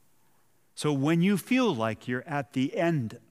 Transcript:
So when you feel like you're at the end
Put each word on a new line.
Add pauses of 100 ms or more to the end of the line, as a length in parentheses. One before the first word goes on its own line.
(760)
So
when
you
feel
like
you're
at
the
end (120)